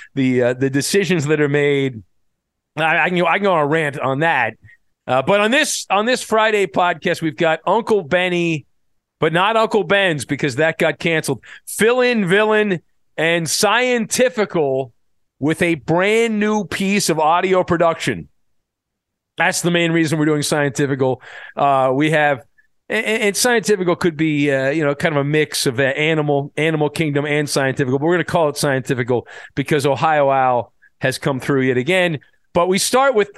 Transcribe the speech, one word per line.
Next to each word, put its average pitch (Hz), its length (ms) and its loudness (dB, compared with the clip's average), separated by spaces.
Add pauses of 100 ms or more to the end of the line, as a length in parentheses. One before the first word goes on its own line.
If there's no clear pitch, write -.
(140)
The, 127 300 2
uh, 123 100 2
the 131 160 -2
decisions 151 580 0
that 151 120 2
are 147 100 2
made, 139 540 0 (720)
I, 160 240 0
I 160 100 2
can 180 80 -2
go, 175 80 2
I 165 120 2
can 196 60 -4
go 196 100 2
on 156 100 2
a 143 40 0
rant 151 300 -2
on 135 220 -2
that. 139 360 0 (520)
Uh, 127 140 2
but 190 180 2
on 214 120 2
this, 285 380 -2
on 202 160 0
this 247 160 -2
Friday 214 460 0
podcast, 175 540 -2
we've 156 160 -4
got 160 280 0
Uncle 214 380 0
Benny, 170 640 -2 (540)
but 165 140 2
not 202 240 2
Uncle 220 260 2
Ben's 175 420 2
because 135 320 -4
that 156 200 0
got 160 220 0
canceled. 160 440 -2 (220)
Fill-in 240 640 0
villain 214 540 2 (360)
and 165 320 0
Scientifical 208 1400 0 (460)
with 156 220 0
a 170 140 0
brand 208 640 0
new 214 260 0
piece 190 440 -2
of 160 100 0
audio 180 440 2
production. 165 640 0 (1080)
That's 175 240 0
the 175 100 0
main 170 220 2
reason 165 260 0
we're 151 60 2
doing 151 160 0
Scientifical. 139 800 -2 (340)
Uh, 135 380 2
we 151 180 0
have, 147 320 2 (460)
and, 220 160 -2
and 214 320 -2
Scientifical 202 580 0
could 165 220 -2
be, 147 340 0
uh, 135 180 0
you 156 140 -2
know, 143 100 0
kind 156 220 -2
of 143 60 0
a - 20 2
mix 151 420 -2
of, 127 140 -2
uh, 139 40 2
Animal, 147 760 0
Animal 151 320 0
Kingdom 147 360 -2
and 147 240 -2
Scientifical, 135 500 0
but 143 60 -4
we're 175 100 2
gonna 165 100 0
call 165 240 0
it 139 80 -8
Scientifical 127 720 -2 (280)
because 139 300 -2
Ohio 147 440 2
Al 127 440 0 (260)
has 131 180 -2
come 139 220 -2
through 139 220 0
yet 127 160 0
again. 170 420 0 (320)
But 175 160 2
we 190 120 0
start 262 340 2
with 208 240 0